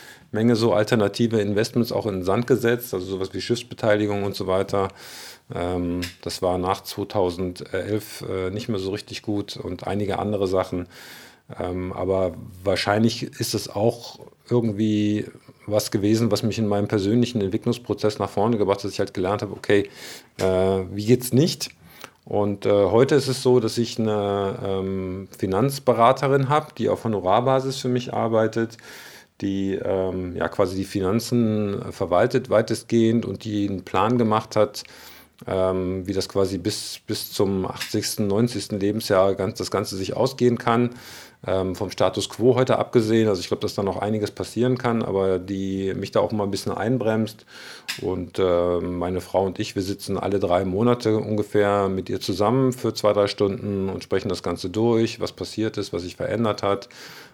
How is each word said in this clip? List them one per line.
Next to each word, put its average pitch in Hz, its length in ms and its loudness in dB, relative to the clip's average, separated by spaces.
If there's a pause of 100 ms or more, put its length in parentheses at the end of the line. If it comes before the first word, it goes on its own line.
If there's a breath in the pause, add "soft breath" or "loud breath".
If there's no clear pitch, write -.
(300 loud breath)
Menge 113 260 4
so 110 180 4
alternative 110 680 2
Investments 107 500 0
auch 98 140 -2
in 101 120 -2
den 92 80 -4
Sand 104 220 0
gesetzt, 117 460 2
also 92 140 -4
sowas 95 260 -6
wie 98 80 -8
Schiffsbeteiligung 107 840 0
und 98 100 -4
so 95 120 -6
weiter. 98 420 2 (640 loud breath)
Ähm, 87 480 -2 (180)
das - 220 -8
war 92 160 2
nach 92 240 -2
zweitausendelf, 95 1500 -4
äh, 92 220 -4
nicht 101 180 -8
mehr 110 100 -2
so 95 120 -4
richtig 104 320 -8
gut 101 340 -4
und 92 300 -8
einige 98 320 -2
andere 101 280 0
Sachen. 90 400 0 (720 loud breath)
Ähm, 90 340 -6
aber 92 420 0 (280)
wahrscheinlich 104 600 2
ist - 320 -6
es 101 140 -4
auch - 520 -2 (280)
irgendwie 107 800 0 (400)
was 104 240 0
gewesen, 110 400 2
was 101 120 2
mich 107 160 -2
in 110 80 0
meinem 101 220 0
persönlichen 113 520 2
Entwicklungsprozess 104 800 -2
nach 101 120 -2
vorne 110 280 2
gebracht 98 200 2
hat, - 60 -10
dass 95 80 -6
ich - 60 -10
halt 98 160 -4
gelernt 98 280 -2
hab, 95 100 -6
okay, 101 360 2 (500 loud breath)
äh, 95 60 0 (480)
wie 104 140 -6
geht's 120 260 4
nicht? 139 380 2 (540 loud breath)
Und, 104 420 -2
äh, 104 40 4
heute 101 440 6
ist 127 140 4
es 127 140 -4
so, 123 180 6
dass 110 180 -2
ich 113 200 -2
eine, 101 640 0
ähm, 95 720 -4
Finanzberaterin 131 1120 2
hab, 147 280 0
die 107 120 0
auf 95 160 0
Honorarbasis 123 720 2
für 131 100 -4
mich 123 240 -2
arbeitet, 113 640 0 (640 loud breath)
die, 98 340 -2
ähm, 92 640 -2
ja, 82 120 0
quasi 95 280 0
die 95 80 -2
Finanzen 107 960 0 (100)
verwaltet 95 600 2
weitestgehend 113 760 2
und 98 200 -8
die 104 240 -2
einen 95 160 -6
Plan 107 340 2
gemacht 110 380 2
hat, - 280 2 (640 loud breath)
ähm, 92 600 0
wie 98 60 -2
das 92 160 -2
quasi 95 300 0
bis, - 480 -6
bis - 260 -8
zum 98 340 0
achtzigsten, - 600 -4
neunzigsten 104 520 0
Lebensjahr 98 560 2
ganz, 98 240 -4
das 90 120 -4
Ganze 101 260 -4
sich 95 180 -6
ausgehen 123 440 2
kann, 120 320 2 (560 loud breath)
ähm, 92 280 0
vom 90 160 -6
Status 95 380 0
quo 120 260 4
heute 123 240 4
abgesehen. 113 500 4
Also 95 120 2
ich - 80 -8
glaub, 104 140 -2
dass 107 120 -4
da 110 80 -2
noch 92 140 0
einiges 104 340 -2
passieren 120 460 0
kann, 117 260 0
aber 95 360 2
die 95 560 -4
mich 98 160 -6
da 110 100 2
auch 98 120 2
mal 104 120 0
ein 98 60 -2
bisschen 98 220 -4
einbremst. 110 760 -2 (560 loud breath)
Und, 92 360 -4
äh, 87 420 2
meine 90 420 -4
Frau 95 240 0
und 90 120 -4
ich, - 160 -6
wir 101 80 -2
sitzen 98 360 -4
alle 98 200 0
drei 95 280 2
Monate 110 500 2
ungefähr 101 720 2
mit 95 220 -4
ihr 98 100 -4
zusammen 117 540 2
für 113 180 -2
zwei, 104 220 2
drei 101 120 4
Stunden 98 640 0
und 95 160 -8
sprechen 98 240 -2
das 90 140 -4
Ganze 87 260 -4
durch, 113 520 0
was 92 120 -4
passiert 107 460 -6
ist, 101 160 -6
was 87 80 -4
sich 90 140 -10
verändert 107 460 -2
hat, 101 280 -2 (440 loud breath)